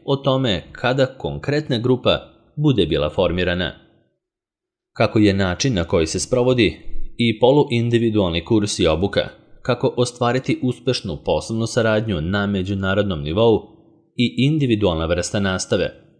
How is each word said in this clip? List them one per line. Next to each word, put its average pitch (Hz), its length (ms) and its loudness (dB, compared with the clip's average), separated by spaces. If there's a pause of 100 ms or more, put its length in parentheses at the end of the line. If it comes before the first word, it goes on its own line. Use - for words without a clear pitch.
o 139 100 0
tome 131 560 0
kada 131 340 0
konkretna 131 720 -4
grupa 120 420 2 (360)
bude 135 300 2
bila 76 240 0
formirana. 87 640 -2 (1200)
Kako 113 260 0
je 101 140 6
način 98 400 -2
na 87 100 0
koji 82 240 0
se 92 120 -6
sprovodi 123 580 2 (400)
i 117 220 0
poluindividualni 117 1040 2
kurs 104 340 0
i 87 80 4
obuka, 87 400 0 (340)
kako 127 360 -2
ostvariti 123 680 -2
uspešnu 120 600 -4
poslovnu 110 420 -2
saradnju 110 540 0
na 101 260 -2
međunarodnom 98 720 -2
nivou 104 360 2 (580)
i 120 220 0
individualna 113 680 2
vrsta 87 340 -4
nastave, 92 540 -2 (260)